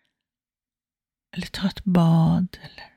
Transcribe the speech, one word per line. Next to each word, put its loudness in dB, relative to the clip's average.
Eller -10
ta -6
ett -12
bad? 2
Eller... -20